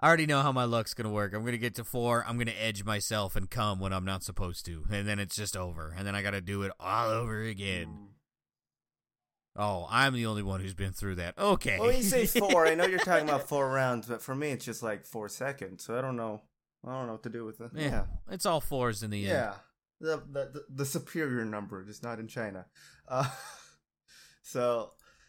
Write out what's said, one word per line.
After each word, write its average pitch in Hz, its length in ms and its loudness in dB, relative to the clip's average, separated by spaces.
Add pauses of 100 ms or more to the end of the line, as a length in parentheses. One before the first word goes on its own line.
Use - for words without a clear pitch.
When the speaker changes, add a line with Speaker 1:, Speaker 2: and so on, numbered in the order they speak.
Speaker 1:
I 147 80 6
already 165 180 8
know 143 160 6
how 143 100 4
my 127 120 2
luck's 117 300 2
gonna 110 180 -2
work. 104 220 2
I'm 107 100 -2
gonna 120 140 -2
get 113 180 -2
to 117 80 -8
four, 120 420 2
I'm 117 120 -2
gonna 117 200 0
edge 107 260 -2
myself 107 520 0
and 98 140 2
come 104 280 0
when 95 140 -2
I'm 92 140 -2
not 95 180 -4
supposed 90 420 -4
to, 82 240 -8
and 101 160 0
then 104 120 0
it's 98 180 -4
just 101 200 -4
over. 82 400 -6
And 98 100 -4
then 101 80 -2
I 101 80 -2
gotta 98 180 -2
do 98 220 -2
it 98 180 -2
all 110 300 2
over 110 320 0
again. 98 460 -4
Speaker 2:
Mm. 104 180 -14 (1500)
Speaker 1:
Oh, 101 360 -2
I'm 131 240 4
the 117 120 -2
only 107 160 -2
one 95 180 -2
who's 95 140 -6
been 95 180 -2
through 98 240 -4
that. 87 220 -6
Okay. 208 400 4
Speaker 2:
Well, 220 100 4
when 254 100 8
you 254 40 4
say 233 240 4
four, 196 400 6
I 160 80 8
know 175 120 4
you're 185 120 4
talking 170 300 4
Speaker 1:
<laughs> - 0 -
Speaker 2:
about 139 200 2
four 139 220 2
rounds, 127 380 2
but 117 140 -4
for 135 120 -4
me, 147 160 0
it's 120 140 -4
just, 113 180 -6
like, 104 220 -4
four 107 240 -8
seconds, 131 560 -8
so 117 140 -4
I - 20 0
don't 131 160 -4
know. 110 240 -4 (460)
I 127 60 -8
don't 131 140 -4
know 113 60 -6
what 110 120 -10
to 120 40 -6
do 117 160 -8
with 110 160 -10
it. 117 140 -12
Speaker 1:
Yeah, 156 80 -4
Speaker 2:
Yeah. 113 220 2 (260)
Speaker 1:
it's 190 160 -2
all 160 160 4
fours 117 400 0
in 107 80 -6
the 101 160 -2
end. - 20 0
Speaker 2:
Yeah. 117 260 0 (460)
The, 160 220 -2 (100)
the, 139 220 -4
the, 143 100 -12 (120)
the 139 100 0
superior 139 580 -2
number, 104 400 -6
just 104 180 -14
not 117 160 -6
in 110 100 -10
China. 101 360 -6 (420)
Uh, 131 220 0 (560)
<laughs> - 580 -20
so, 120 500 0 (360)